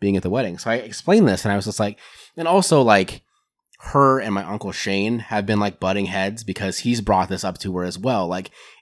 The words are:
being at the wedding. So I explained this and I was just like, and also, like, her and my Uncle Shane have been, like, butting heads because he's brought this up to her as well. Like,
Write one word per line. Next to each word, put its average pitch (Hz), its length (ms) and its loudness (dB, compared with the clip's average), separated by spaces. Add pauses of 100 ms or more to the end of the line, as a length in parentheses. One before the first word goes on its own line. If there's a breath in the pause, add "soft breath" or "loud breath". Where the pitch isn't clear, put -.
being 101 160 2
at 90 60 -2
the 90 80 -4
wedding. 101 260 -2
So 110 140 -6
I 117 60 0
explained 135 520 2
this 95 160 0
and 104 80 0
I 101 40 0
was 98 100 -4
just - 120 -6
like, 104 200 -4 (360 loud breath)
and 165 140 -6
also, 180 320 4
like, 104 400 6 (600)
her 135 400 4
and 104 140 -4
my 98 80 -2
Uncle 101 300 -8
Shane 101 460 -2
have 107 260 -4
been, 104 160 0
like, 101 200 -2
butting 98 260 -2
heads 101 360 -6
because 95 360 -6
he's 120 240 -2
brought 95 260 2
this 95 160 -6
up 90 140 -6
to 92 180 -6
her 90 80 -4
as 90 140 -8
well. 104 280 -2
Like, 92 240 -6 (320 loud breath)